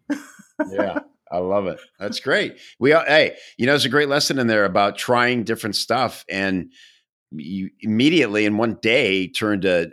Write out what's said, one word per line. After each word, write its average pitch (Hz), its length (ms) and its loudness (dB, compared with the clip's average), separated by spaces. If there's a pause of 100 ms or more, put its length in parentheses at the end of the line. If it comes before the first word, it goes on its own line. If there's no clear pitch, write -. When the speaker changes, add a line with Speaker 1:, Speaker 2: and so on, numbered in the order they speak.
Speaker 1:
<laughs> 285 80 -4 (540)
Speaker 2:
Yeah, - 280 -2 (320)
I - 80 -4
love 95 260 0
it. 80 140 -6 (180)
That's 104 220 -10
great. 147 400 -4 (180)
We 139 160 4
all, 160 100 4
hey, 143 320 2 (220)
you 110 80 -2
know, 135 60 4
there's 143 140 2
a 127 40 -2
great 147 200 2
lesson 143 280 0
in 123 80 0
there 110 200 4
about 101 300 2
trying 120 480 0
different 101 320 -4
stuff, 117 540 -2
and 95 420 -2 (600)
you 87 480 -8
immediately 110 680 2
in 104 120 0
one 113 240 0
day 104 460 2
turned 98 380 -2
a, 87 280 2